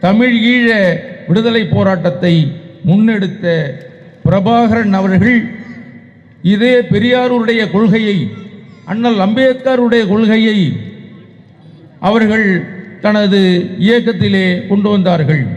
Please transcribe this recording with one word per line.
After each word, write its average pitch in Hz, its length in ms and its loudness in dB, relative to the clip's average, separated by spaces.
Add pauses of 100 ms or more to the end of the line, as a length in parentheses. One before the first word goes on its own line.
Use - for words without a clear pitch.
தமிழ் 233 300 2 (200)
ஈழ 240 140 2 (600)
விடுதலை 220 340 2 (120)
போராட்டத்தை 175 600 0 (540)
முன்னெடுத்த 196 580 0 (800)
பிரபாகரன் 214 720 2
அவர்கள், 196 400 2 (1120)
இதே 240 200 2 (160)
பெரியாருடைய 233 720 0 (120)
கொள்கையை, 214 440 2 (760)
அண்ணல் 233 340 0
அம்பேத்கருடைய 247 840 2
கொள்கையை 220 480 2 (1500)
அவர்கள் 220 380 2 (580)
தனது 208 360 2 (460)
இயக்கத்திலே 202 600 0 (220)
கொண்டு 202 240 0
வந்தார்கள். 156 520 0 (120)